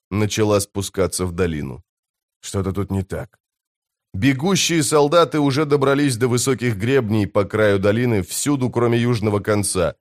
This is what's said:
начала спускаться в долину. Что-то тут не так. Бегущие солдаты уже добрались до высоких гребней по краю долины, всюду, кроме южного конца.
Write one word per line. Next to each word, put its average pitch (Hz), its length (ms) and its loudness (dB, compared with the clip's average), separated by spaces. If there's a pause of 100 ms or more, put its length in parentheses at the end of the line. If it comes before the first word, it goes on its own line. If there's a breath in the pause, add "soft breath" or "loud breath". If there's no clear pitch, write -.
(120)
начала 104 480 2
спускаться 95 680 -4
в 90 60 -4
долину. 76 520 -4 (580)
Что-то 98 300 -6
тут 95 200 -6
не 98 120 -2
так. - 360 -12 (760)
Бегущие 139 680 0
солдаты 151 560 4
уже 143 260 0
добрались 139 520 2
до 127 100 0
высоких 120 500 0
гребней 110 500 0
по 104 160 0
краю 104 360 2
долины, 107 420 2
всюду, 127 480 -2
кроме 117 300 2
южного 110 400 0
конца. 95 600 0